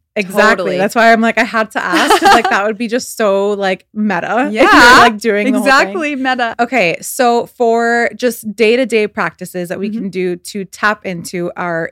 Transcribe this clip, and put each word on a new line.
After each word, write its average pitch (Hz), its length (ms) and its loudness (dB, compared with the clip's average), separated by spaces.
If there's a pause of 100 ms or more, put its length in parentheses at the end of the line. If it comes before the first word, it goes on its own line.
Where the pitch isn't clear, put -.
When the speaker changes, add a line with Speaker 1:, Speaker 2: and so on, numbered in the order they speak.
(200)
Speaker 1:
Exactly. 202 300 0
Speaker 2:
Totally. 185 300 -2
Speaker 1:
That's 202 160 -2
why 226 180 6
I'm 220 80 2
like, 226 160 0
I 220 60 2
had 220 300 -2
to - 60 -4
ask, 208 300 0 (100)
'cause, 403 140 4
like, 359 160 2
Speaker 2:
<laughs> - 0 -
Speaker 1:
that 202 160 0
would 220 100 -2
be 233 120 -6
just 240 300 -6
so, 202 340 0
like, 196 420 -2
meta. 214 320 -2
<laughs> 233 220 0
If 208 60 -6
you're, 214 100 2
Speaker 2:
Yeah. 277 380 6
Speaker 1:
like, 226 180 0
doing 208 320 0
the 254 80 0
whole 254 80 -2
thing. 269 60 4 (160)
Speaker 2:
Exactly. 302 260 -4
Meta. 254 440 -2
Speaker 1:
Okay. 233 420 0
So 240 440 0
for 233 720 0
just 220 400 -6
day-to-day 226 540 2
practices 180 600 -8
that 180 80 -6
we 214 140 -6
Speaker 2:
Mm-hmm. 220 80 -8
Speaker 1:
can 196 100 -6
do 180 280 -4
to 190 280 -10
tap 208 400 -4
into 175 500 -8
our 170 360 -6